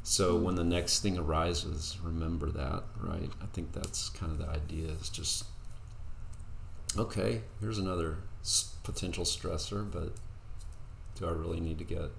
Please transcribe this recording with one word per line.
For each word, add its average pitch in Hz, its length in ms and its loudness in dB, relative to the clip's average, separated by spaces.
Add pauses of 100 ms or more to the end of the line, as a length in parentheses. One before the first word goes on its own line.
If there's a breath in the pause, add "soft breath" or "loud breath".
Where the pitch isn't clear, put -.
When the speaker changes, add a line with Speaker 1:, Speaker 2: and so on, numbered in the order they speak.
Speaker 1:
So 90 360 6
Speaker 2:
Mm. 87 40 4
Speaker 1:
when 90 120 4
the 87 80 4
next 87 380 4
thing 95 160 4
arises, 80 840 2
remember 82 480 2
that, 76 320 0 (160)
right? - 320 -2 (100)
I - 60 -4
think 85 240 -2
that's - 380 -2
kind 82 220 -2
of 76 60 0
the 78 120 0
idea, 78 420 0
is 80 180 -2
just, - 360 0 (1500)
"Okay, 110 460 2 (160)
here's 110 180 0
another 90 400 2 (260)
s-, - 400 2
potential 87 400 -2
stressor, 101 640 0
but 80 240 -2 (1040)
do 90 120 -4
I 82 40 2
really 82 280 0
need 82 200 0
to 85 40 -4
get 73 360 -2